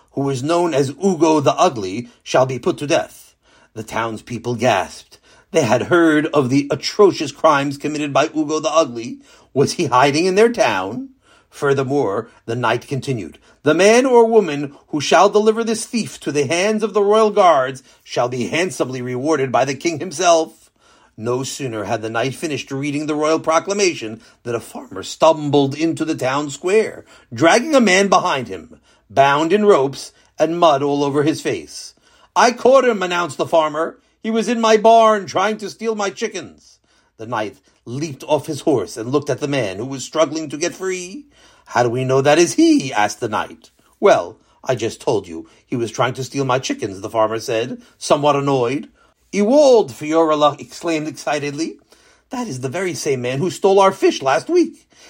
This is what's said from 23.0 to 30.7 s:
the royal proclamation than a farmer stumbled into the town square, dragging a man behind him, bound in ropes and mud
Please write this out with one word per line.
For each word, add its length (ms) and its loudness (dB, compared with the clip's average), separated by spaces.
the 100 -4
royal 240 0
proclamation 840 -2
than 100 -4
a 60 -4
farmer 420 -14
stumbled 720 0
into 320 -4
the 80 -4
town 340 -4
square, 560 -2
dragging 400 2
a 80 6
man 260 4
behind 400 0
him, 320 -14
bound 420 4
in 140 2
ropes 460 2
and 200 0
mud 240 4